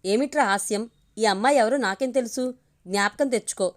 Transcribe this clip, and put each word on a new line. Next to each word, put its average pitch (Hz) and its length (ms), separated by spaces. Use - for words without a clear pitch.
ఏమిట్రా 262 380
హాస్యం? 208 460
ఈ 220 80
అమ్మాయి 220 320
ఎవరో 240 200
నాకేం 240 340
తెలుసు? 254 420
జ్ఞాపకం 202 400
తెచ్చుకో. 208 500